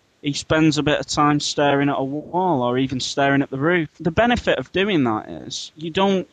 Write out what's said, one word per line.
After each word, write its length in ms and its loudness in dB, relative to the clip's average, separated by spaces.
he 140 -4
spends 420 2
a 60 0
bit 180 0
of 60 -10
time 340 2
staring 480 2
at 100 0
a 60 -2
wall 580 -2
or 140 0
even 240 -2
staring 400 2
at 80 -2
the 100 -8
roof. 300 0
The 120 -4
benefit 480 2
of 140 -8
doing 320 2
that 260 -2
is 440 -12
you 140 -12
don't, 440 0